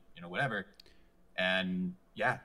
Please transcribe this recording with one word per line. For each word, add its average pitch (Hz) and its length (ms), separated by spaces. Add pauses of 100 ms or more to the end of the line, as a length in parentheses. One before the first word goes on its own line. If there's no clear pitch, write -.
(160)
you 85 60
know, 87 60
whatever. 104 380 (720)
And 92 560 (220)
yeah, 120 300